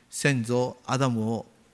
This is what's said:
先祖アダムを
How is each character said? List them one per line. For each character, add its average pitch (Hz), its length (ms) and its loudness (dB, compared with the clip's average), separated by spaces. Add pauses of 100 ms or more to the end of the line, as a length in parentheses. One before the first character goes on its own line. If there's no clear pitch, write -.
先 131 360 0
祖 123 400 0
ア 135 120 -2
ダ 135 120 2
ム 110 200 -2
を 113 160 -4 (280)